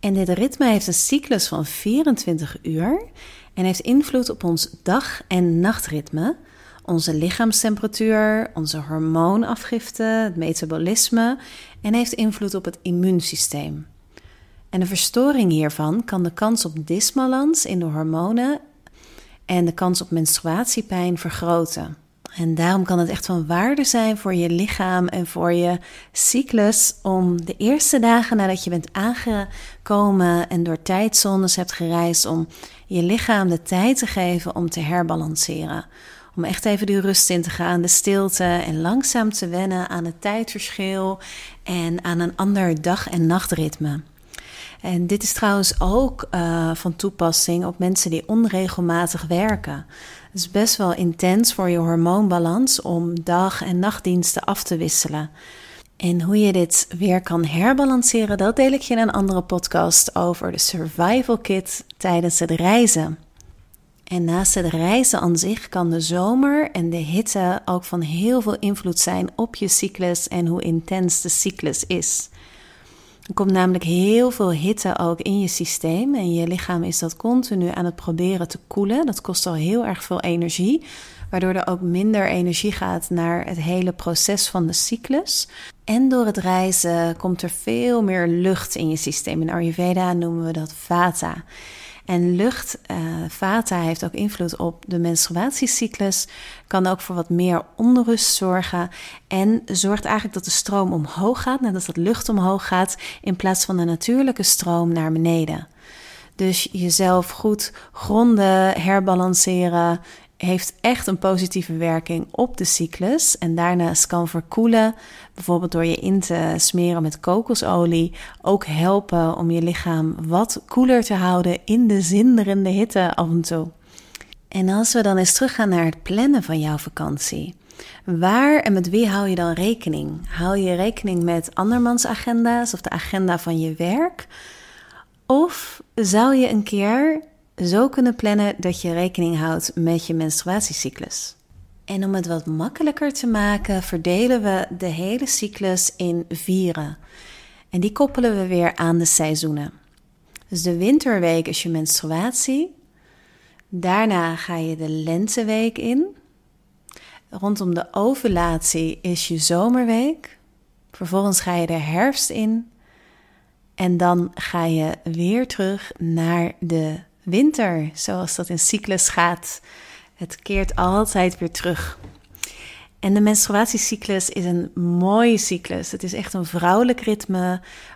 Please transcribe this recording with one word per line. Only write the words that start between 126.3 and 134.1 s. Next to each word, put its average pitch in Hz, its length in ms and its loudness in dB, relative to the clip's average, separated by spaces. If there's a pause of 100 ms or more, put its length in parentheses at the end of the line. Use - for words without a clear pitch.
van 156 180 -2
jouw 151 180 -2
vakantie, 151 760 -6 (500)
waar 220 560 4
en 208 120 2
met 180 180 0
wie 214 180 4
hou 196 200 0
je 185 60 0
dan 170 180 0
rekening? 165 760 -2
Hou 180 280 -2
je 185 180 2
rekening 190 480 -2
met 170 320 -2
andermans 240 520 2
agenda's 233 680 0
of 180 60 -8
de - 100 -6
agenda 180 480 -2
van 165 220 -2
je 160 140 -2
werk? 240 520 -2 (1000)